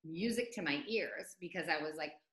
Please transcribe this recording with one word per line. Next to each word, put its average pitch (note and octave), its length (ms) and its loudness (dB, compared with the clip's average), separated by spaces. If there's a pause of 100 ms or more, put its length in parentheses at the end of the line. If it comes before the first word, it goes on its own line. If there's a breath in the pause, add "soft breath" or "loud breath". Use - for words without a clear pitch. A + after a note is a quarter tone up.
music G#3+ 500 2
to G3+ 80 -2
my D3 260 2
ears, G3 520 0
because E3+ 280 -2
I D3+ 140 4
was D#3 140 -4
like D3+ 160 -4 (200)